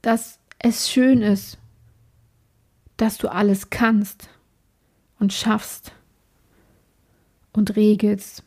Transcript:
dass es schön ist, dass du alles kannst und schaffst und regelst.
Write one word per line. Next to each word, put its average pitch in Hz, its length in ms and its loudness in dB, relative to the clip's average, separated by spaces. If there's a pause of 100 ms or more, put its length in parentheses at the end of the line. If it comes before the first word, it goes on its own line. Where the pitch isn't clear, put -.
dass - 360 -4 (200)
es - 320 -2
schön 254 320 4
ist, 202 360 -2 (1400)
dass 220 220 -2
du - 100 -4
alles 196 420 0
kannst 220 580 -2 (880)
und 202 140 0
schaffst - 600 -6 (1600)
und 214 200 0
regelst. 208 720 0